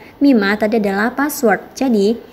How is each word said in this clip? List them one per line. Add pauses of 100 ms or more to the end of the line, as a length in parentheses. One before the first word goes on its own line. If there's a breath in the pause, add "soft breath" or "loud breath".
(240 loud breath)
mima
tadi
adalah
password. (160)
Jadi, (160 loud breath)